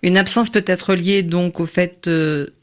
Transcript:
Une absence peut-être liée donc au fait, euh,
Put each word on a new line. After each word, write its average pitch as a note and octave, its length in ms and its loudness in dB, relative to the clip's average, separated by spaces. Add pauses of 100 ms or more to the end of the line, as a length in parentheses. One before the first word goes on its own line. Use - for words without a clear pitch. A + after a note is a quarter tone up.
Une F3+ 140 2
absence G#3 340 2
peut-être F#3+ 460 0
liée F#3+ 280 0
donc F3 360 -2
au E3+ 60 -2
fait, F3 420 -2
euh, D#3 400 0 (160)